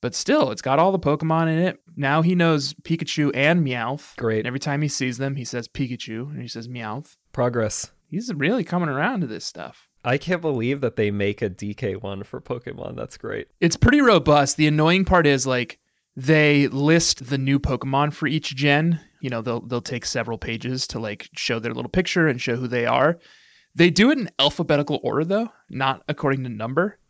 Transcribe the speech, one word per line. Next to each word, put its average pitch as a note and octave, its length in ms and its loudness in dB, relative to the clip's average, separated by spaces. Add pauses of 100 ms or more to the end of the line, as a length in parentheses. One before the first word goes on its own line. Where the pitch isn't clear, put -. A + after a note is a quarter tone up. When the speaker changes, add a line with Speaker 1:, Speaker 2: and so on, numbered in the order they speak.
Speaker 1:
but - 120 -4
still, C#4 380 0
it's G#2+ 100 -8
got C3+ 160 0
all F3+ 140 4
the F#3+ 80 0
Pokemon D#3+ 440 0
in D#3+ 160 0
it. F3 200 -2 (160)
Now D3 260 0
he F3 140 2
knows D#3+ 380 2 (100)
Pikachu D#3 500 -2
and D3+ 320 4
Meowth. B2+ 520 -6
Speaker 2:
Great. A2 220 0
Speaker 1:
And A#2 80 -2
every B2+ 120 -4
time C#3+ 220 -2
he D3+ 80 0
sees B2+ 280 -4
them, C3+ 200 -4
he B2+ 80 -8
says A#2 240 -8
Pikachu, A#2+ 640 -6
and C3+ 100 -10
he A#2+ 80 -12
says A2+ 180 -12
Meowth. A#2+ 480 -10 (160)
Speaker 2:
Progress. A#2+ 600 -2 (180)
Speaker 1:
He's A3 240 -6
really E3+ 320 0
coming F3 240 -2
around F3+ 320 -2
to D3 60 -2
this G#2+ 180 -8
stuff. - 400 -14 (200)
Speaker 2:
I B2+ 120 0
can't E3+ 240 -4
believe C#3 400 -2
that A#2+ 140 -4
they G#2 160 2
make G2+ 300 -2
a G#2+ 80 -2
D G2+ 240 -8
K G2 240 -4
one G2 260 -8
for - 160 -12
Pokemon. - 560 -10
That's - 220 -10
great. - 300 -10 (120)
Speaker 1:
It's E3+ 160 2
pretty C#4 240 6
robust. D3+ 560 6
The D3+ 120 4
annoying D#3+ 360 4
part F3+ 240 6
is, C3+ 180 4
like, B2 340 -2 (360)
they D3 540 4
list D3 600 2
the C#3 80 -2
new C3+ 220 2
Pokemon C3+ 540 0
for - 140 -4
each D3 280 -2
gen. D3 460 2 (180)
You C3+ 100 -6
know, A#2 120 -4
they'll, A#2 180 -4
they'll A#2+ 220 -6
take A#2+ 240 -8
several A#2 320 -4
pages B2 500 -6
to, - 120 -8
like, G#2 360 -8
show - 240 -4
their A#2 140 -6
little A#2+ 160 -6
picture F3+ 380 2
and B2 140 0
show A#2+ 140 -2
who B2 140 -4
they A#2 160 0
are. B2+ 320 2 (580)
They E3+ 140 6
do G#3 200 6
it D4+ 80 2
in A3 120 -4 (100)
alphabetical D3 640 0
order, D3+ 220 0
though, G#3 260 -2 (180)
not C3 380 -2
according C3+ 360 -2
to B2+ 60 -8
number. B2+ 500 -2 (100)